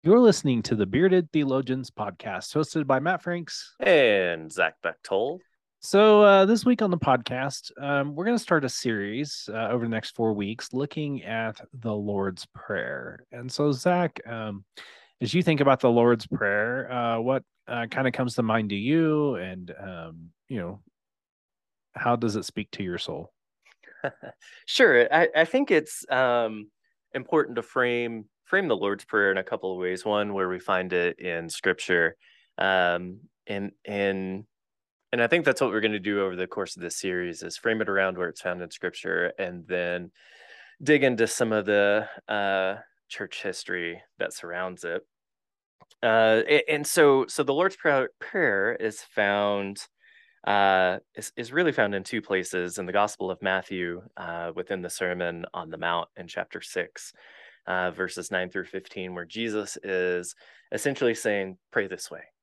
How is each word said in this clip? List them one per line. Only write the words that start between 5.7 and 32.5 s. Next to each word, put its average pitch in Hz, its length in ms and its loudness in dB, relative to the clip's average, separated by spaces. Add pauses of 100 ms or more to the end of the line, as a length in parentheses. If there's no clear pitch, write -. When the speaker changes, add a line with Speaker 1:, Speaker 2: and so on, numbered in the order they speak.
Speaker 1:
So, 208 420 8
uh, 196 240 10
this 214 180 2
week 247 160 4
on 208 100 2
the 180 60 2
podcast, 127 760 -2 (100)
um, 143 320 -2
we're 165 100 -6
gonna 233 140 0
start 160 260 2
a 127 60 -2
series, 113 840 -4
uh, 113 160 -4
over 117 160 0
the 117 60 -4
next 110 220 -6
four 113 200 0
weeks 104 400 -6
looking 143 520 -4
at 113 360 -6 (140)
the 113 180 -6
Lord's 101 600 -4
Prayer. 71 800 -8
And 123 200 -12
so, 147 180 2
Zach, 175 560 0
um, 110 380 -8 (560)
as 123 140 -2
you 180 80 4
think 160 180 2
about 135 200 6
the 127 100 6
Lord's 120 360 6
Prayer, 110 640 0
uh, 117 300 -2
what, 131 220 0 (240)
uh, 117 240 -4
kinda 135 200 0
comes 123 260 -4
to 120 60 2
mind 110 280 0
to 101 60 -2
you, 151 580 2
and, 92 440 -8
um, 82 520 -14 (180)
you 127 100 -6
know, 95 220 -8 (1120)
how 120 240 0
does 117 180 -2
it 104 100 -4
speak - 260 -10
to - 120 -10
your 87 160 -6
soul? - 320 -10 (720)
Speaker 2:
<laughs> - 340 -10 (280)
Sure. 135 480 6
I, 160 240 6
I 160 80 6
think 269 260 0
it's, 156 400 0
um, 120 600 0 (420)
important 135 440 0
to 117 60 -2
frame, 120 680 -2 (140)
frame 190 240 0
the 117 80 2
Lord's 98 280 -2
Prayer 101 260 4
in 95 60 2
a 95 80 -2
couple 95 280 -4
of 90 60 -6
ways. 90 280 -4
One, 104 260 0
where 95 160 0
we 90 100 -4
find 92 360 -2
it 87 240 0
in 85 320 -6
Scripture, 87 640 0 (400)